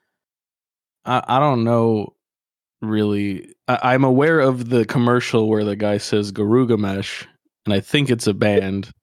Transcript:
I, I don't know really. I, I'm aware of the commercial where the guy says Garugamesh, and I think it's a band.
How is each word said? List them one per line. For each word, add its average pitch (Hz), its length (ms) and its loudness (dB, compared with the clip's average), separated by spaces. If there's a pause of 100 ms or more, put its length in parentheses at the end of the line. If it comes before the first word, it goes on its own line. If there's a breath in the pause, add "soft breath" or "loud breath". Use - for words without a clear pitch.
(1040)
I, 123 240 -2
I 127 120 2
don't 139 240 2
know 113 500 0 (680)
really. 104 720 -2 (120)
I, 127 120 0 (160)
I'm 131 80 4
aware 143 360 4
of 127 300 0
the 120 160 2
commercial 120 640 0
where 107 140 0
the 101 120 -2
guy 104 220 -2
says 104 340 -2
Garugamesh, 107 960 -2 (400)
and - 80 0
I 98 60 2
think 139 320 0
it's 113 160 0
a 101 80 0
band. 98 560 -2 (120)